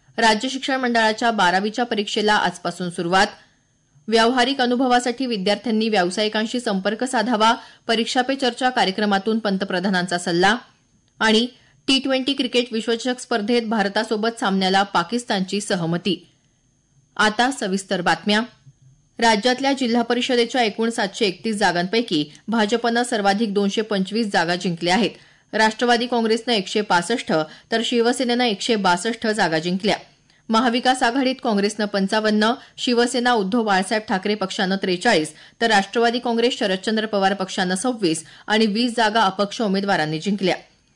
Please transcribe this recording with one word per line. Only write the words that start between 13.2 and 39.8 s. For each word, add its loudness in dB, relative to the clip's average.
स्पर्धेत 0
भारतासोबत -2
सामन्याला 2
पाकिस्तानची -2
सहमती. -2
आता 2
सविस्तर -4
बातम्या. 0
राज्यातल्या 2
जिल्हा 2
परिषदेच्या 0
एकूण 0
सातशे -2
एकतीस -2
जागांपैकी 0
भाजपनं 0
सर्वाधिक 0
दोनशे 0
पंचवीस -2
जागा 0
जिंकल्या -2
आहेत. 2
राष्ट्रवादी 2
काँग्रेसनं 0
एकशे -2
पासष्ट, -2
तर 0
शिवसेनेनं 0
एकशे 0
बासष्ट 0
जागा 0
जिंकल्या. -2
महाविकास 0
आघाडीत 0
काँग्रेसनं 0
पंचावन्न, 0
शिवसेना 0
उद्धव 0
बाळासाहेब 0
ठाकरे -2
पक्षानं -2
त्रेचाळीस, 0
तर 2
राष्ट्रवादी 2
काँग्रेस 0
शरदचंद्र -2
पवार 0
पक्षानं -2
सव्वीस -2
आणि 2
वीस -2
जागा 2
अपक्ष 0
उमेदवारांनी 0